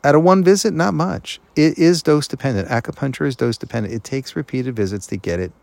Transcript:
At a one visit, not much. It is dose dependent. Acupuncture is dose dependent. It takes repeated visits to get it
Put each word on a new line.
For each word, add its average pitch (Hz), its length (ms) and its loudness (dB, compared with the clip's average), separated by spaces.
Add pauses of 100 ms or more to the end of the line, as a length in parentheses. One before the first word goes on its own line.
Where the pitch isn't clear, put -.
At 147 100 6
a 156 60 6
one 185 240 6
visit, 196 300 4
not 175 200 0
much. 170 460 -6 (160)
It 156 220 4
is 165 240 4
dose 151 260 2
dependent. 120 400 -2
Acupuncture 131 580 -4
is 131 80 -2
dose 117 240 -2
dependent. 110 360 -6
It 107 100 -8
takes 135 320 -8
repeated 131 400 -6
visits 98 320 -4
to 101 80 -6
get 90 240 -4
it 87 120 -6 (100)